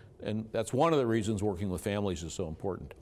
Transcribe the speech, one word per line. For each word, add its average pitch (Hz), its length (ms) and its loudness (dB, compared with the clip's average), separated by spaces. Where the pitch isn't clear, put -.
and 110 300 -4
that's 117 220 0
one 165 180 4
of 151 60 6
the 127 80 4
reasons 110 360 2
working 98 280 0
with 87 100 -2
families 101 420 0
is 80 120 -8
so 92 120 -4
important. 80 560 -6